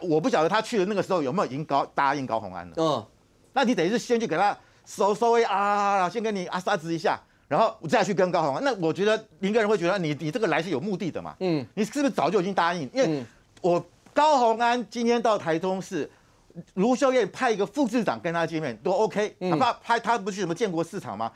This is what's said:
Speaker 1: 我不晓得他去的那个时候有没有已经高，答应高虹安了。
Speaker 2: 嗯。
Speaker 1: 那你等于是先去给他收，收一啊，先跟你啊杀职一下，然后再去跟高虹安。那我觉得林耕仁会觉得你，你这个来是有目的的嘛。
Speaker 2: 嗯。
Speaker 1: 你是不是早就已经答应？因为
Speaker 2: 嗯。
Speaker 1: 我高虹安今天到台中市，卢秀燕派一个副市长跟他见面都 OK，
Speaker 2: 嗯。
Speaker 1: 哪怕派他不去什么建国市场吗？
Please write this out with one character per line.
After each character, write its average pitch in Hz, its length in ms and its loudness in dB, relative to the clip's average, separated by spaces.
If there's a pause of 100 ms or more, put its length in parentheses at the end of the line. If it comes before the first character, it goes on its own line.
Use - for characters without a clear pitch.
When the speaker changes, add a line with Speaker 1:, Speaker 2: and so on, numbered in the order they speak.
Speaker 1:
我 156 120 4
不 - 100 0
晓 160 140 4
得 165 40 4
他 214 140 0
去 226 160 -4
的 180 60 2
那 208 100 -2
个 185 80 0
时 190 100 -4
候 180 80 2
有 135 120 -2
没 196 100 0
有 156 40 -2
已 - 20 -4
经 143 160 -6
高， 143 200 0 (120)
答 139 180 2
应 139 100 -4
高 113 140 -2
虹 95 160 -10
安 87 140 -10
了。 82 80 -18
Speaker 2:
嗯。 147 280 0 (500)
Speaker 1:
那 262 100 2
你 233 100 2
等 170 100 2
于 185 60 2
是 233 80 0
先 233 220 0
去 - 40 -4
给 156 120 -2
他 190 200 2 (300)
收， 208 260 2
收 233 240 4
一 233 60 6
啊， 202 640 2
先 202 140 -6
跟 220 100 -2
你 180 140 -4
啊 175 140 -6
杀 202 160 0
职 165 180 -4
一 160 40 -2
下， 156 220 0 (280)
然 156 100 2
后 220 180 2 (120)
再 220 160 4
去 190 100 -2
跟 180 160 2
高 170 140 0
虹 135 100 0
安。 170 80 -4
那 269 140 0
我 165 160 0
觉 180 120 -2
得 214 120 2 (240)
林 190 120 0
耕 226 80 2
仁 208 80 2
会 214 80 4
觉 170 120 0
得 202 100 2
你， 151 220 -2
你 156 100 -4
这 247 80 -2
个 214 80 0
来 156 160 2
是 190 80 -6
有 139 80 0
目 185 180 -4
的 185 140 -4
的 95 100 -8
嘛。 82 200 -10
Speaker 2:
嗯。 160 340 -2
Speaker 1:
你 208 100 -2
是 - 60 -6
不 285 120 -4
是 277 80 2
早 143 200 0
就 202 100 2
已 170 40 0
经 196 100 -4
答 175 180 2
应？ 160 220 -6
因 262 80 2
为 240 60 2
Speaker 2:
嗯。 139 180 -4 (340)
Speaker 1:
我 175 240 2 (300)
高 294 220 4
虹 226 220 4
安 240 320 0
今 233 160 -2
天 233 160 2
到 220 160 2
台 165 180 -2
中 185 240 -2
市， 170 280 -6 (640)
卢 233 220 2
秀 262 160 2
燕 240 180 2
派 240 220 0
一 208 40 -2
个 196 80 0
副 269 220 0
市 220 160 0
长 120 160 -2
跟 165 160 -4
他 170 100 0
见 160 160 -4
面 123 180 -4
都 147 120 -2
OK， 202 480 0
Speaker 2:
嗯。 185 120 -4
Speaker 1:
哪 165 60 2
怕 240 180 2
派 233 260 -2
他 226 180 0
不 190 100 -8
去 202 120 -6
什 185 60 -2
么 165 60 -2
建 202 180 -2
国 165 120 -2
市 190 160 -8
场 110 180 -10
吗？ 113 200 -4